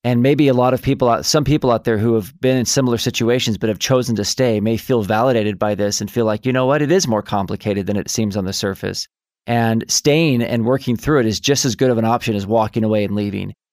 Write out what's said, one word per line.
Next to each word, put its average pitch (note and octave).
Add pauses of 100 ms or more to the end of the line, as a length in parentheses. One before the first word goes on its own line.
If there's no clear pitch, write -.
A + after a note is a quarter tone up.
And A#2+
maybe C#3+
a C3
lot B2
of B2
people C3+
out, -
some D3+
people C#3
out A2+
there A2+
who A2+
have G#2+
been C3
in B2
similar B2
situations A#2
but A2
have G#2
chosen A#2+
to G2+
stay A2+
may A2
feel A#2+
validated G#2+
by G#2+
this G2+
and G#2+
feel A#2
like, G#2+
"You B2+
know B2+
what? D3
It C#3+
is F3
more G#2+
complicated G2
than G#2
it -
seems G#2+
on F#2+
the F#2+
surface." F#2+ (400)
And A2+
staying D3
and A#2
working B2+
through C#3+
it A2
is G#2+
just C3+
as A2+
good B2+
of A#2
an A2+
option A#2
as G2
walking A2
away G#2+
and G2+
leaving. G2+ (200)